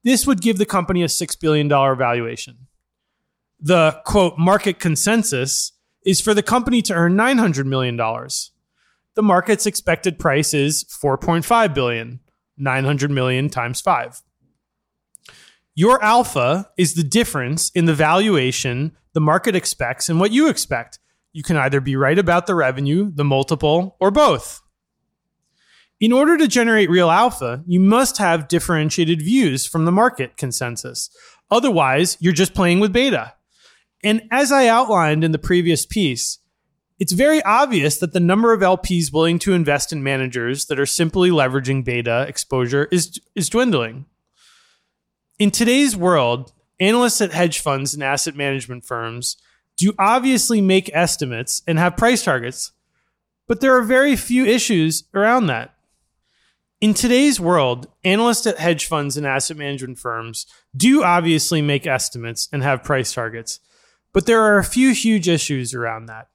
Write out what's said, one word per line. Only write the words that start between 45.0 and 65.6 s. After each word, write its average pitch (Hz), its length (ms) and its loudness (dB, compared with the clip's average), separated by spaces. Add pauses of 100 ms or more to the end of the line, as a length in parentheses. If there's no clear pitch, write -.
In 208 140 2
today's 247 440 2
world, 135 580 0 (260)
analysts 226 420 2
at 180 100 -2
hedge 165 280 0
funds 139 340 -4
and 147 80 -10
asset 139 340 -4
management 135 500 -6
firms 117 520 -8 (380)
do 202 240 0
obviously 233 600 2
make 190 300 2
estimates 143 760 -4
and 165 100 0
have 175 200 0
price 233 260 2
targets, 127 480 -4 (760)
but - 140 -2
there 262 160 4
are 240 60 2
very 262 320 2
few 247 280 0
issues 196 600 2 (100)
around 220 320 2
that. 120 300 -4 (1080)
In 214 140 2
today's 247 440 2
world, 139 480 0 (160)
analysts 220 440 0
at 175 100 -2
hedge 165 300 -2
funds 143 300 -4
and 143 100 -6
asset 139 300 -4
management 135 420 -10
firms 113 480 -10 (280)
do 254 280 4
obviously 170 580 2
make 147 240 -2
estimates 120 680 -6
and 139 120 -4
have 135 200 -2
price 131 300 -4
targets, 117 460 -10 (540)
but 196 120 0
there 226 160 4
are 208 160 4
a 190 60 2
few 262 280 2
huge 214 360 0
issues 135 480 -2